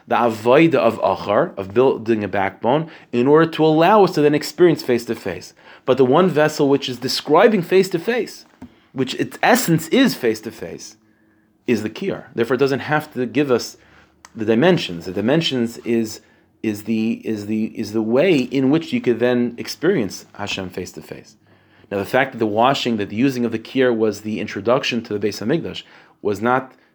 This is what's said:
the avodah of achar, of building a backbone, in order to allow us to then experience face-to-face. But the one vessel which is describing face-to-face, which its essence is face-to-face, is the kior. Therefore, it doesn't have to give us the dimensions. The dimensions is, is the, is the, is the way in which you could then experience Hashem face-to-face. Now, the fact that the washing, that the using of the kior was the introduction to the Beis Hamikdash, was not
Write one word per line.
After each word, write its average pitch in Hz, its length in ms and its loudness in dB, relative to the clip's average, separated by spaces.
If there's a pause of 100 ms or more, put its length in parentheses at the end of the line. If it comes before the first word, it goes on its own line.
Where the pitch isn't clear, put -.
the 117 80 -2
avodah 120 600 4
of 113 240 2
achar, 98 580 0
of 98 160 -10
building 113 500 2
a 101 40 -4
backbone, 101 600 -2 (220)
in 120 140 0
order 160 240 6
to 156 160 0
allow 165 380 6
us 170 100 2
to 151 80 0
then 147 140 4
experience 160 480 2
face-to-face. 113 720 -4 (300)
But 127 120 2
the 131 80 6
one 165 240 4
vessel 151 400 2
which 139 180 0
is 123 120 -8
describing 170 640 2
face-to-face, 190 800 -2 (480)
which 131 220 -4
its - 260 -6
essence 175 460 2
is 233 260 4
face-to-face, 110 840 -6 (680)
is 110 160 0
the 107 80 -4
kior. - 360 -8 (100)
Therefore, 117 200 0
it 120 40 0
doesn't 135 220 0
have 151 320 -4
to 127 120 -4
give 131 240 -2
us 117 280 -2 (580)
the 110 100 -6
dimensions. 110 600 2
The 92 80 -8
dimensions 120 680 -2
is, 113 420 -4 (420)
is 104 200 -4
the, 113 440 -4
is 107 180 -6
the, 110 200 -4 (120)
is 104 160 -8
the 113 80 0
way 139 360 2
in 131 320 0
which 160 240 0
you 120 80 0
could 120 180 0
then 120 380 0
experience 131 760 -4
Hashem 98 360 -8
face-to-face. - 680 -14 (560)
Now, 101 60 -2
the 98 80 -2
fact 135 280 0
that 117 60 -12
the 113 80 0
washing, 117 500 0
that 101 120 -4
the 101 60 -10
using 123 300 0
of 107 60 -2
the 110 80 -4
kior 123 360 0
was 110 260 -2
the 107 180 -8
introduction 113 640 -2
to 104 140 -6
the 104 100 -2
Beis 101 180 -6
Hamikdash, 110 380 -4 (380)
was 101 200 -4
not 127 320 0 (220)